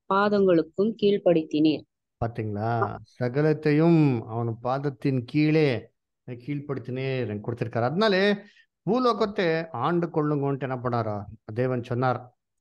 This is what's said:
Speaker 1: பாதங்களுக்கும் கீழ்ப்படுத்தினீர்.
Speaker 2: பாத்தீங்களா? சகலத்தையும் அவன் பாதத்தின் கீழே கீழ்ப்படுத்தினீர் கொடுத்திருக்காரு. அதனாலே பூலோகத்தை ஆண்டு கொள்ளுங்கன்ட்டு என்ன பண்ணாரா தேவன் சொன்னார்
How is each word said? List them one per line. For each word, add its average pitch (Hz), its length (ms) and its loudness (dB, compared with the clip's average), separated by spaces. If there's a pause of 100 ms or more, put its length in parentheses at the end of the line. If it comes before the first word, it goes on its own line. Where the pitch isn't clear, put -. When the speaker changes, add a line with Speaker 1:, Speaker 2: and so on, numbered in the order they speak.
(100)
Speaker 1:
பாதங்களுக்கும் 196 840 2
கீழ்ப்படுத்தினீர். 160 840 2 (380)
Speaker 2:
பாத்தீங்களா? 110 500 -4 (440)
சகலத்தையும் 151 840 2 (260)
அவன் 117 240 -4 (100)
பாதத்தின் 135 640 -2
கீழே 151 440 2 (600)
கீழ்ப்படுத்தினீர் 127 1120 -6
கொடுத்திருக்காரு. 113 500 -4
அதனாலே 190 320 2 (640)
பூலோகத்தை 214 600 0 (380)
ஆண்டு 170 240 0
கொள்ளுங்கன்ட்டு 143 600 -2
என்ன 131 100 -4
பண்ணாரா 117 400 -2 (360)
தேவன் 123 360 -2
சொன்னார் 127 300 0 (400)